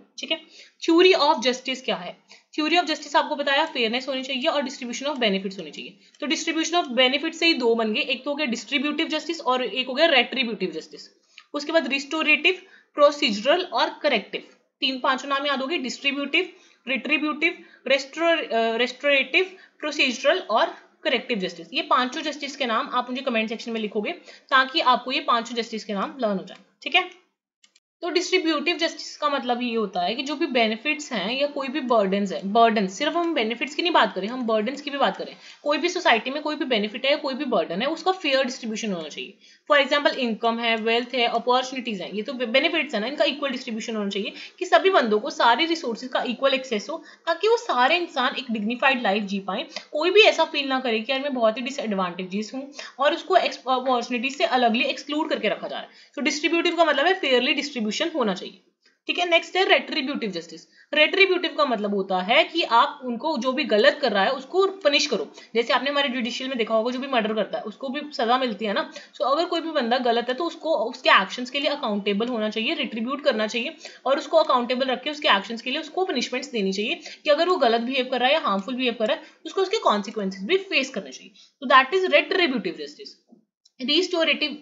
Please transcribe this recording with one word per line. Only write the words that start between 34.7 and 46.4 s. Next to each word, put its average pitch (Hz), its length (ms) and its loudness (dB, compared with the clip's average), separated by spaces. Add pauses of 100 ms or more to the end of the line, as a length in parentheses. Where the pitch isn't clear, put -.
की 285 100 -10
भी 285 60 -4
बात 214 200 2
करें। - 180 -10 (280)
कोई 302 140 0
भी 330 120 0
society 262 420 2
में 294 120 -6
कोई 302 120 -4
भी 302 100 -4
benefit 220 400 -2
है 269 60 4
या 302 60 2
कोई 285 160 -4
भी 285 120 -6
burden 175 360 0
है, 269 60 -2
उसका 330 240 0
fair 277 320 0
distribution 220 500 -6
होना 160 160 -6
चाहिए। - 280 -12 (340)
For 285 100 8
example 285 360 2
income 226 420 0
है, 226 160 2
wealth 226 380 0
है, 240 140 2
opportunities 240 760 0
हैं, 147 100 -10
ये 208 100 -4
तो 254 120 -8
benefits 262 600 0
है 202 60 0
ना, 220 60 -2
इनका 302 160 0
equal 285 260 0
distribution 226 460 -6
होना 208 140 -2
चाहिए 214 240 -4 (260)
कि 349 60 -4
सभी 359 240 6
बंदों 240 300 4
को 233 100 -4
सारे 254 360 4
resources 254 440 -2
का - 180 0
equal 262 260 2